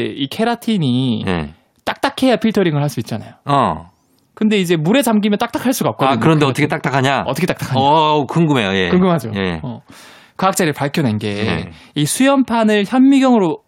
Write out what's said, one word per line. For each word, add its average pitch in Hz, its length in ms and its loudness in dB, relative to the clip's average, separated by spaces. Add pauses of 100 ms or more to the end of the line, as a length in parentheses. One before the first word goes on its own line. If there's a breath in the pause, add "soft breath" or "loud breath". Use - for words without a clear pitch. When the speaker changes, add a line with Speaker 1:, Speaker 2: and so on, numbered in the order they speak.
Speaker 1:
이 113 240 -6
케라틴이 147 960 -2
Speaker 2:
네. 80 300 -4 (300)
Speaker 1:
딱딱해야 262 520 0
필터링을 180 460 0
할 147 60 0
수 139 120 -8
있잖아요. 104 340 -8 (120)
Speaker 2:
어. 104 400 0 (480)
Speaker 1:
근데 214 240 0
이제 175 180 2
물에 170 260 2
잠기면 208 360 0
딱딱할 247 340 -2
수가 - 180 -2
없거든요. 135 260 0
Speaker 2:
아, - 20 0
그런데 151 260 2
Speaker 1:
케라틴. 139 60 2
Speaker 2:
어떻게 139 160 -2
딱딱하냐? 139 600 0
Speaker 1:
어떻게 139 180 -2
딱딱하냐? - 340 -4
Speaker 2:
어, 151 460 2
궁금해요. 131 480 0
예. 92 140 0
Speaker 1:
궁금하죠? 170 480 0
Speaker 2:
예. 90 260 -4
Speaker 1:
어. 120 160 -12 (580 loud breath)
과학자들이 185 360 0
밝혀낸 139 460 -2
게 107 100 -6 (180)
Speaker 2:
예. 87 240 -4 (240 loud breath)
Speaker 1:
이 147 100 -2
수염판을 226 840 2
현미경으로 254 800 4